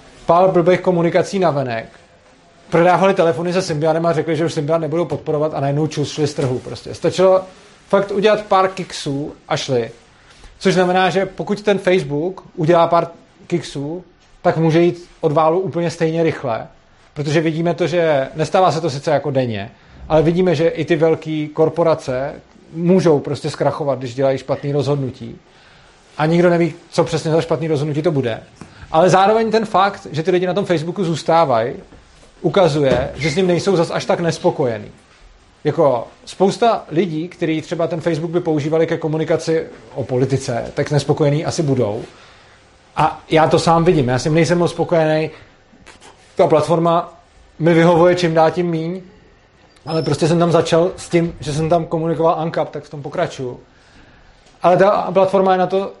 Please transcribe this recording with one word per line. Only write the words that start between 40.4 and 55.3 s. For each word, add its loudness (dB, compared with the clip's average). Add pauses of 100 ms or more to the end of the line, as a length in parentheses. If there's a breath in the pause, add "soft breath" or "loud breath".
tak -4
nespokojený 0
asi -4
budou. 0 (920 loud breath)
A -2
já 4
to 4
sám 2
vidím, 2
já 0
s -8
tím 0
nejsem 2
moc 0
spokojený. 0 (1080 loud breath)
Ta 4
platforma 2 (460)
mi 4
vyhovuje 6
čím 0
dál 4
tím -2
míň, -6 (840)
ale -4
prostě 0
jsem 2
tam 2
začal 2
s -16
tím, 0
že -8
jsem -2
tam 2
komunikoval 0
uncap, -4
tak -12
v -20
tom -16
pokračuju. -8 (1040 soft breath)
Ale 4
ta 2
platforma 4